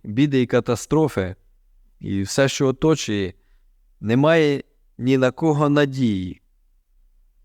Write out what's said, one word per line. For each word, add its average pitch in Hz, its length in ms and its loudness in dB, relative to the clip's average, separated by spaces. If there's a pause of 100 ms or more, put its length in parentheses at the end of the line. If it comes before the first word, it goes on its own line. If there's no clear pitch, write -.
біди 135 380 0
і 123 40 2
катастрофи, 120 880 -2 (640)
і 98 220 -4
все, 135 280 0
що 135 180 -2
оточує, 120 680 -2 (680)
немає 143 640 2 (340)
ні 131 200 0
на 127 140 2
кого 151 380 0
надії. 131 720 0 (1040)